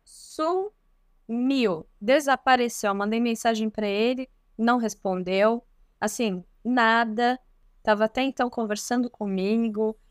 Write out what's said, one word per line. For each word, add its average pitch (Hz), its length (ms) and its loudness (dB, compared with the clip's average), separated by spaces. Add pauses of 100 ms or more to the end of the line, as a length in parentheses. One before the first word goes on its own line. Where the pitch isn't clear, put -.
sumiu, 262 1800 -4 (120)
desapareceu. 254 920 2
Eu 196 40 0
mandei 208 240 -2
mensagem 226 480 0
pra 214 200 -4
ele, 240 420 0 (260)
não 233 220 2
respondeu. 202 840 0 (360)
Assim, 208 440 -2 (200)
nada. 233 760 2 (420)
Tava 214 240 2
até 233 160 -2
então 262 260 0
conversando 240 600 -2
comigo, 214 880 -2 (140)